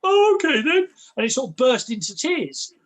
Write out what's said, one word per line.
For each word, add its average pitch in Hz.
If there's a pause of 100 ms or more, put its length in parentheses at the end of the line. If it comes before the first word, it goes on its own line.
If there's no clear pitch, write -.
Oh, 403
okay 311
then. 349 (300)
And 220
it 226
sort 254
of 160
burst 247
into 208
tears. - (120)